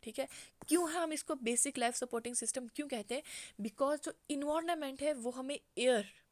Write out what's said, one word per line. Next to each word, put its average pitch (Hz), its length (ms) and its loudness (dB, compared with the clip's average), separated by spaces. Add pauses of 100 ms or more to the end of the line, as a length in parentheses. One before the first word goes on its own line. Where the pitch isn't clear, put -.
ठीक 220 160 -8
है। 269 100 -2 (400)
क्यों 320 240 4
है 349 60 0
हम 330 140 2
इसको 311 220 -2
बेसिक 247 440 2
लाइफ 240 160 2
सपोर्टिंग 240 400 -4
सिस्टम 240 340 -2
क्यों 294 200 -6
कहते 240 260 -4
हैं? 294 80 -2 (380)
Because 277 440 0
जो 320 100 -6 (160)
एनवायरनमेंट 294 720 0
है 302 100 2
वो 240 180 -2
हमें 262 300 -4 (180)
एयर 240 280 6 (260)